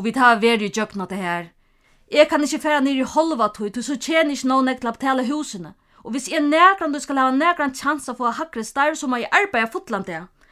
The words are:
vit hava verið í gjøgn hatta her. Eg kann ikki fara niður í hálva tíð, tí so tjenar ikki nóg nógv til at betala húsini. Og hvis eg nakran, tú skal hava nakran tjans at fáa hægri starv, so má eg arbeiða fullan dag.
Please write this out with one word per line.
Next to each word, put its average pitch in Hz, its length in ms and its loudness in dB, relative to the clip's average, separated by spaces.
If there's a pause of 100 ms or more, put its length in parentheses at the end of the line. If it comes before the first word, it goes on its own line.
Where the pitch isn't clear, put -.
vit 226 140 -2
hava 240 220 6
verið 220 280 2
í - 100 -8
gjøgn 202 260 -6
hatta 190 140 -8
her. 175 320 -4 (580)
Eg 302 220 6
kann 294 160 2
ikki 302 160 -4
fara 294 180 2
niður 262 240 0
í - 80 -6
hálva 285 400 2
tíð, 208 220 -8
tí 233 100 -6
so 269 140 -4
tjenar 320 340 0
ikki 262 160 -2
nóg 262 160 2
nógv 247 160 -2
til 233 120 -4
at - 60 -18
betala 262 280 0
húsini. 220 460 -6 (320)
Og 220 100 -6
hvis 277 160 -8
eg 302 160 0
nakran, 330 480 4
tú 285 80 -6
skal 277 180 -2
hava 262 140 2
nakran 302 400 0
tjans 285 340 -4
at 240 80 -10
fáa 240 220 -2
hægri 269 260 -8
starv, 302 320 0
so 269 140 -4
má 247 80 0
eg 226 100 -6
arbeiða 277 460 0
fullan 196 320 -6
dag. 170 220 -10 (220)